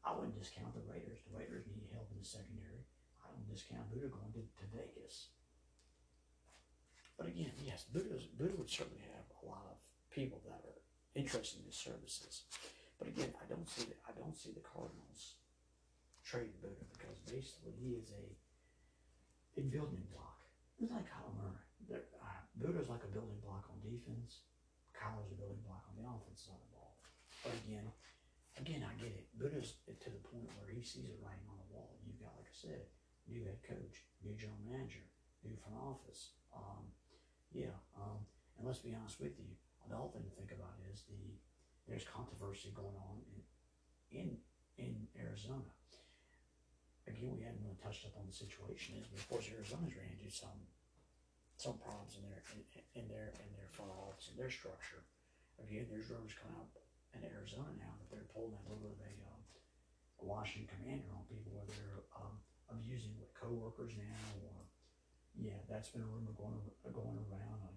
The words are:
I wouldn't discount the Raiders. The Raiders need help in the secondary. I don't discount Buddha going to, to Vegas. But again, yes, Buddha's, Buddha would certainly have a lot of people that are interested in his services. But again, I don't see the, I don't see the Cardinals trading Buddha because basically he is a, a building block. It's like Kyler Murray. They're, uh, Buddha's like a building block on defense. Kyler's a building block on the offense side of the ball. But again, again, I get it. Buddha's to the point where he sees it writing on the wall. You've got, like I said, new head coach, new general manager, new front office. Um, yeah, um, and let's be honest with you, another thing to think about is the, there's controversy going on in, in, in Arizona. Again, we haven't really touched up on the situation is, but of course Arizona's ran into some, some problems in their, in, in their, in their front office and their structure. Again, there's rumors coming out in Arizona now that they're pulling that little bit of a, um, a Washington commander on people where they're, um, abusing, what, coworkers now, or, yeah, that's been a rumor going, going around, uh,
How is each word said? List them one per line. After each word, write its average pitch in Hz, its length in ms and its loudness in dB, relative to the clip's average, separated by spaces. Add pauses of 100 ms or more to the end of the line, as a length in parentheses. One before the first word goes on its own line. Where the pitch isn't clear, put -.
I - 80 6
wouldn't - 240 4
discount - 400 0
the - 160 0
Raiders. - 320 -4
The 98 160 -4
Raiders 120 320 0
need 107 240 -2
help 107 160 -2
in 101 80 -2
the 95 80 -2
secondary. 95 560 -4 (400)
I - 80 -8
don't 120 160 -2
discount 113 480 0
Buddha 135 160 4
going 107 240 -2
to, 113 80 0
to - 220 -6 (100)
Vegas. - 640 -4 (1800)
But 160 160 6
again, 165 160 6 (160)
yes, - 160 0
Buddha's, 131 480 4
Buddha 135 240 6
would 160 160 2
certainly - 400 2
have - 160 -8 (160)
a - 0 -
lot 98 240 -4
of - 100 -8 (380)
people 135 320 4
that - 160 -6
are - 160 -8 (400)
interested - 400 6
in 98 80 -6
his - 80 -4
services. - 720 -2 (480)
But - 160 0
again, - 320 6
I - 80 -6
don't 170 160 2
see 117 240 2
the, - 160 -8
I 117 80 -4
don't - 240 -2
see - 160 -4
the - 80 -4
Cardinals - 800 -4 (800)
trading 113 400 2
Buddha - 320 -4
because - 320 -6
basically 113 480 0
he 120 240 4
is 110 160 -2
a, 101 100 -4 (1300)
a 139 80 8
building 131 480 6
block. - 320 -8 (320)
It's 233 160 6
like 202 160 2
Kyler 208 240 -2
Murray. 98 320 0 (240)
They're, - 160 0 (160)
uh, 101 160 -2 (160)
Buddha's 156 320 8
like 117 160 2
a 101 80 0
building 104 320 2
block 98 240 0
on 95 160 -4
defense. 117 640 0 (480)
Kyler's 104 400 0
a 98 80 0
building 101 240 0
block 92 240 -4
on 98 80 -6
the 113 80 0
offense - 400 -4
side 95 80 -8
of - 160 -12
the - 80 -14
ball. - 240 -16 (400)
But 120 240 4
again, 107 240 0 (720)
again, 143 240 4
I 104 80 0
get 110 160 0
it. 98 240 -2
Buddha's 127 560 4
to - 240 -6
the 101 80 -6
point 117 320 -4
where 101 160 -6
he 117 160 0
sees 127 240 -2
it 104 80 -4
writing 101 320 -6
on - 80 -6
the - 160 -8
wall. - 320 -8
You've - 160 -4
got, - 160 -8
like - 80 -10
I - 80 -14
said, - 320 -2 (400)
new 117 160 0
head 101 240 0
coach, - 400 -4 (160)
new 107 160 0
general 107 320 -2
manager, 127 320 0 (400)
new 113 160 -2
front 110 240 -2
office. - 560 -2 (160)
Um, 98 400 -4 (540)
yeah, - 240 4 (240)
um, 104 320 2 (320)
and 120 80 4
let's 127 160 4
be 120 80 4
honest 110 320 0
with 143 160 6
you, 95 80 -4 (400)
another 113 240 4
thing 214 80 0
to 95 160 0
think 98 160 -2
about 95 240 -2 (160)
is - 160 -6
the, 101 80 -4 (720)
there's - 160 4
controversy 101 720 0
going 98 160 0
on 98 320 -4
in, 104 160 -8 (720)
in, 175 160 4 (480)
in 123 160 2 (240)
Arizona. 110 480 2 (1400)
Again, 110 240 2
we 113 160 2
haven't 107 160 0
really 98 160 0
touched - 240 -2
up 104 160 -4
on 95 80 -2
the 92 80 -2
situation - 640 -2
is, 113 80 -4
but 101 80 -6
of - 160 0
course 117 160 6
Arizona's 110 480 2
ran 101 160 -2
into - 160 -4
some, - 320 -4 (960)
some 127 240 2
problems 101 400 -4
in 101 80 -2
their, 98 240 -6
in, - 320 -10 (160)
in 117 80 0
their, 107 320 0
in 104 160 -6
their 98 160 -6
front 98 240 -2
office 98 320 -4
and - 80 -6
their 127 160 4
structure. - 560 -2 (480)
Again, 107 320 2
there's 113 240 2
rumors 110 240 -2
coming 95 240 -4
out 110 80 -6 (480)
in 107 80 -2
Arizona 107 560 -2
now 101 160 -4
that - 160 -8
they're 107 160 -4
pulling 113 320 0
that - 80 -4
little 107 160 -2
bit 104 80 -2
of 98 80 -4
a, 101 140 -4 (100)
um, 95 160 -8 (800)
a - 80 -2
Washington 107 400 4
commander 117 480 0
on 92 160 -4
people 104 240 -2
where 101 80 -2
they're, 101 480 -2
um, 104 320 -2 (240)
abusing, 113 480 2
what, 110 160 -6
coworkers 113 640 2
now, 107 240 0 (240)
or, 92 240 -6 (680)
yeah, 107 160 4 (160)
that's 107 240 2
been 117 80 2
a 110 80 2
rumor 110 240 2
going, 110 240 2 (320)
going 117 240 2 (160)
around, 104 320 0
uh, 92 140 -2